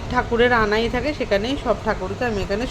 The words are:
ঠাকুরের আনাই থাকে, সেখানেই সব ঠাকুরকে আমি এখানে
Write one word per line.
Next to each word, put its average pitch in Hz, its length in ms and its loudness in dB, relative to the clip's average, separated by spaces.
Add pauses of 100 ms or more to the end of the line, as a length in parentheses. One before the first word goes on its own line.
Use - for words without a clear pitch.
ঠাকুরের 240 440 2
আনাই 220 360 2
থাকে, 247 240 -2
সেখানেই 233 480 0
সব 226 220 0
ঠাকুরকে 196 420 -2
আমি 220 160 -2
এখানে 202 300 -2